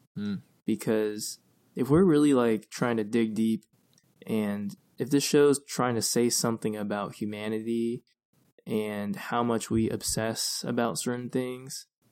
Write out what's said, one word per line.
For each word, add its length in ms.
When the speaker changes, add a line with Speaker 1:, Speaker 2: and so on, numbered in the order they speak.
Speaker 1:
Hmm. 200
Speaker 2:
Because 720
if 140
we're 140
really, 300
like, 360
trying 280
to 60
dig 320
deep, 280
and 500
if 120
this 140
show's 420
trying 300
to 60
say 280
something 460
about 400
humanity 880
and 500
how 280
much 260
we 200
obsess 800
about 320
certain 300
things, 580